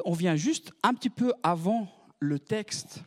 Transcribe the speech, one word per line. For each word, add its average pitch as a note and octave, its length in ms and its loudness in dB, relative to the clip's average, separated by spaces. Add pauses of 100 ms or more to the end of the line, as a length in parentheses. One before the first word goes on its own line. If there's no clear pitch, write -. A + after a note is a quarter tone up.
on E3+ 80 0
vient E3 240 2
juste B3+ 340 -2 (120)
un A#3 100 4
petit B3 160 -2
peu A#3+ 240 0 (100)
avant F3 460 0 (300)
le C#3+ 200 0
texte - 680 -6